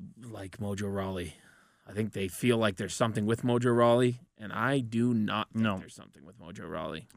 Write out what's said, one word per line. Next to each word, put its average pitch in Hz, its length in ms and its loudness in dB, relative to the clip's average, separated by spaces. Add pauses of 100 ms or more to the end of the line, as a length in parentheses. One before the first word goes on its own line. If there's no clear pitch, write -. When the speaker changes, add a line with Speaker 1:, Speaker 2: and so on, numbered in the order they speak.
(220)
Speaker 1:
like 104 360 -14
Mojo 101 360 -4
Rawley. 95 420 -4 (520)
I 101 60 -16
think 104 200 -2
they 98 140 -4
feel 120 300 2
like 107 180 2
there's 95 180 -6
something 110 320 0
with 113 160 2
Mojo 120 340 2
Rawley, 120 440 6 (180)
and 104 160 -12
I 131 260 0
do 117 340 2
not 107 380 0
think 113 120 0
Speaker 2:
No. 101 160 2
Speaker 1:
there's 82 160 -16
something - 300 -20
with 101 140 -20
Mojo 87 300 -12
Rawley. 80 480 -6